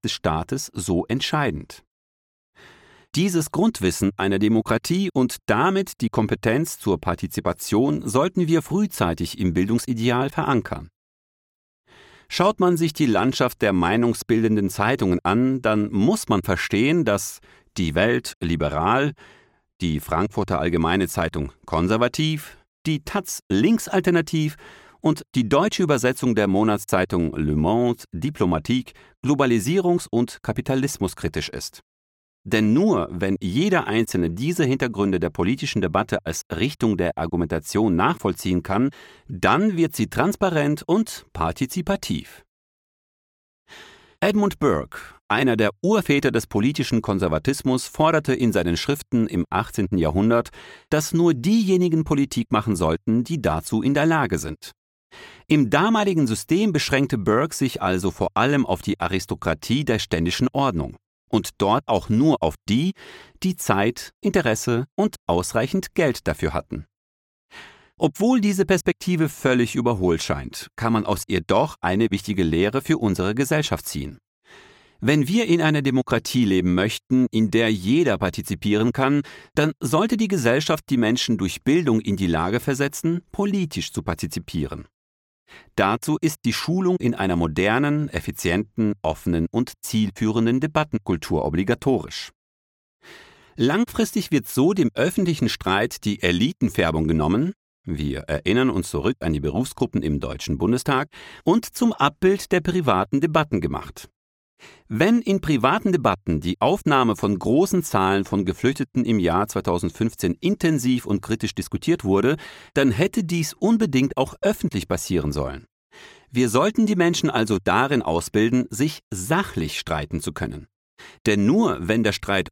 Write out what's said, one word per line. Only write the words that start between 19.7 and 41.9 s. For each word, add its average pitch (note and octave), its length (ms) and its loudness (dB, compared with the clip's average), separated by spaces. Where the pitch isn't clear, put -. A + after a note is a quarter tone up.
die D#2 200 -2
Frankfurter F#2 580 -2
Allgemeine E2+ 500 0
Zeitung D#2 440 -4
konservativ, A#2+ 920 -2
die D#3 180 -2
taz - 460 -6
linksalternativ E3 1080 0
und D#3+ 220 0
die B2 140 2
deutsche F3+ 360 2
Übersetzung B2+ 500 0
der G#2 140 2
Monatszeitung F#2+ 840 2
Le D2+ 220 0
Monde A#2 460 2
Diplomatique F#2+ 800 -2
globalisierungs- C#3+ 840 2
und A#2 320 -2
kapitalismuskritisch B2 1080 -4
ist. - 320 -12
Denn A2 240 2
nur D#3 380 2
wenn F#2+ 300 -2
jeder D3+ 480 0
Einzelne G#2 420 0
diese C#3+ 320 -2
Hintergründe A2 560 0
der E2 120 -2
politischen G#2+ 520 -2
Debatte F2+ 420 0
als D#2+ 180 -6
Richtung A2 420 0
der F2 220 -2
Argumentation E2+ 800 0
nachvollziehen F#2 640 0
kann, A#2 280 -2
dann D3+ 500 2
wird D#3+ 200 0
sie A2 100 0
transparent D3+ 800 -2
und G#3+ 460 -2
partizipativ. - 1120 -4